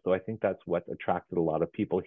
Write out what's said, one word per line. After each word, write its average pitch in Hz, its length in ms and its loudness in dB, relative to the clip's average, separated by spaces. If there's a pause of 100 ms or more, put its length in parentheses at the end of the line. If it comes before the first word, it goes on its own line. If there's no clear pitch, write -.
So 92 80 2
I 92 80 4
think 110 220 -8
that's 95 240 0
what 87 260 0
attracted - 460 -2
a 85 40 4
lot 78 200 2
of 85 100 -2
people 92 340 -2